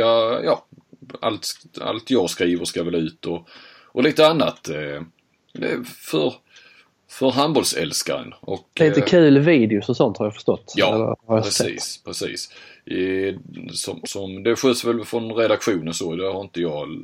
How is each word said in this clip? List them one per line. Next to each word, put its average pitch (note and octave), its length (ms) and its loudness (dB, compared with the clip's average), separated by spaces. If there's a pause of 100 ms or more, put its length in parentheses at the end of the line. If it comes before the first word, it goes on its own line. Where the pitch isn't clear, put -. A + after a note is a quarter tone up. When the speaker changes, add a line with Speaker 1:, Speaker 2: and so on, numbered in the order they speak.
(440)
Speaker 1:
ja, C#3 220 0 (560)
allt, G#2+ 260 -4 (340)
allt A2+ 300 -2
jag G2 180 4
skriver F2 360 0
ska F2 180 -4
väl E2+ 120 -2
ut D#2+ 300 -4
och, E2+ 220 -6 (380)
och - 180 -2
lite D#3 240 6
annat, D3+ 420 0
eh, D2 320 -8 (520)
det - 140 -6
är - 160 -4
för... - 500 -4 (760)
För C3 200 0
handbollsälskaren. E2+ 1120 -2
Och, - 340 -10
Speaker 2:
Det - 100 2
är D#3+ 60 8
lite D3 100 2
Speaker 1:
eh, C3 60 2
Speaker 2:
kul D3+ 340 8
videos A#2 500 4
och B2 80 0
sånt, A#2 200 2
har A2 80 -2
jag G#2 80 -4
förstått. - 420 -4
Speaker 1:
Ja, G2 200 2
Speaker 2:
Eller A2+ 100 0
har A2+ 120 -2 (200)
jag A2 80 0
sett? G#2 220 -2
Speaker 1:
precis, - 380 -8
precis. - 440 -8 (360)
Eh, F#2+ 500 -2 (360)
som, - 320 -8
som, F#2+ 400 -10
det A2+ 120 2
sköts B2+ 300 2
väl A#2 200 -2
från A2+ 260 -6
redaktionen G#2+ 600 0
så, E2 220 -6
det F#2+ 160 -4
har G2 100 -6
inte F#2+ 200 -8
jag D2+ 260 -4 (160)